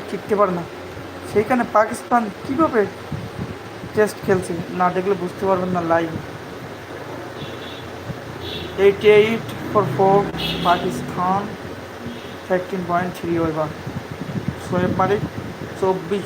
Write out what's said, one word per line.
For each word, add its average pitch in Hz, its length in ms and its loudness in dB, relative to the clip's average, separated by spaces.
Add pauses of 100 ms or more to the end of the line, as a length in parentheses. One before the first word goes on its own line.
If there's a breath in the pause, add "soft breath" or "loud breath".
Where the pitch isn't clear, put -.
(120)
টিকতে 208 240 -2
পারে 190 160 6
না, 175 100 -2 (720)
সেইখানে 240 300 4 (100)
পাকিস্তান 226 560 2 (180)
কীভাবে 262 380 4 (1080)
টেস্ট 208 300 4
খেলছে 185 280 2 (180)
না 180 180 2
দেখলে 185 240 0
বুঝতে 180 320 -2
পারবেন 185 240 2
না 180 120 2
লাইভ। 165 280 2 (2750)
এইটি 202 300 6
এইট 214 680 6
for 202 80 6 (140)
four 196 260 8 (400)
পাকিস্তান, 180 840 0 (1000)
থার্টিন 185 400 0
পয়েন্ট 180 340 0
থ্রি 170 180 0
ওভার। 156 280 0 (1040)
শোয়েব 180 280 2
মালিক 190 220 4 (640)
চব্বিশ 185 440 0